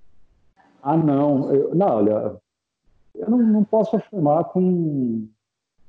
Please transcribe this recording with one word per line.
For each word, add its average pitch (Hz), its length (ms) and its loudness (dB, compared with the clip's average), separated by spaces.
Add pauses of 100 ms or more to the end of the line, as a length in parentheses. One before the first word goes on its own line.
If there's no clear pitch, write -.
(800)
Ah, 143 140 0
não. 143 580 0
Eu, 143 220 0
não, 175 220 2
olha, 107 400 0 (760)
eu - 140 -6
não, 240 100 2
não 214 240 2
posso 214 320 0
afirmar 165 500 -2
com, 147 840 -2 (600)